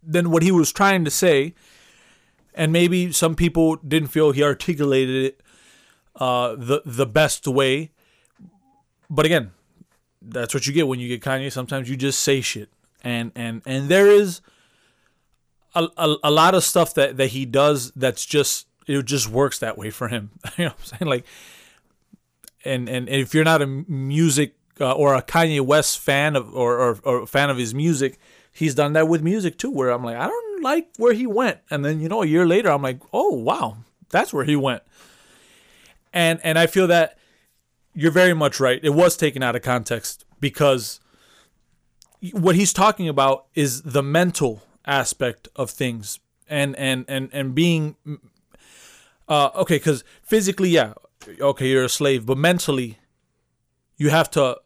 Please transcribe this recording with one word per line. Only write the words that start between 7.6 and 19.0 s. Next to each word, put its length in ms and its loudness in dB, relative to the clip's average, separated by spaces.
But 160 0
again, 280 0
that's 320 -8
what 140 -4
you 60 -4
get 160 2
when 100 -4
you 80 -10
get 160 -8
Kanye. 300 -6
Sometimes 360 -8
you 80 -6
just 240 -4
say 200 0
shit. 280 -8
And, 320 -6
and, 280 -10
and 240 -6
there 200 4
is 320 4
a, 100 -4
a, 280 0
a 80 2
lot 240 4
of 80 2
stuff 300 0
that, 240 0
that 100 0
he 180 -6
does 480 0
that's 320 -4
just, 400 -2
it 160 -2